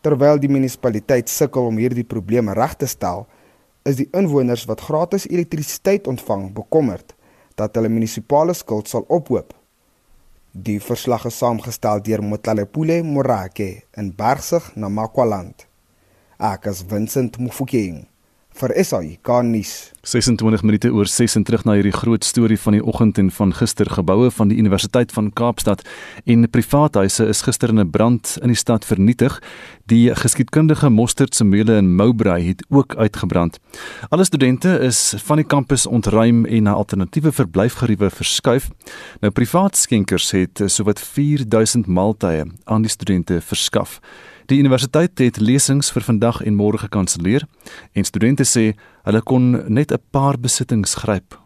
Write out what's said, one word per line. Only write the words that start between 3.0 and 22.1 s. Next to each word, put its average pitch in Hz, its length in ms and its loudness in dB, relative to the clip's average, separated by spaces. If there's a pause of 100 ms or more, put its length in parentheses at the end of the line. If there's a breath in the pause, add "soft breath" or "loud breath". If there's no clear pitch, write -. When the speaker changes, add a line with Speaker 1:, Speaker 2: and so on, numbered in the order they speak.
Speaker 1:
is 139 100 -2
die 139 160 -4
inwoners 143 540 0
wat 107 140 -6
gratis 175 480 -4
elektrisiteit 175 800 -4
ontvang 101 480 -6
bekommerd 110 600 -2 (400 soft breath)
dat 107 200 -6
hulle 113 140 0
munisipale 113 680 0
skuld 107 340 -6
sal 113 200 -4
ophoop. 139 440 -2 (1000)
Die 104 280 -6
verslag 120 460 -4
is 117 120 -10
saamgestel 113 640 -2
deur 107 200 -4
Motlalepule 110 800 -4
Morake 117 800 -4 (160)
in 98 180 -8
Bergsig, 139 580 -2
Namakwaland. 107 920 -4 (760)
Ek 101 260 -4
is 92 160 -8
Vincent 110 560 -6
Mufokeng 117 680 -6 (480)
vir 127 220 -6
S 180 160 0
A 104 100 -2
I 80 180 -12
K 123 220 0
nuus. 113 500 -4 (120)
Speaker 2:
Sesentwintig 110 580 0
minute 107 260 2
oor 107 180 2
ses 117 300 0
en 104 80 2
terug 110 200 -2
na 110 80 2
hierdie 101 200 2
groot 113 320 0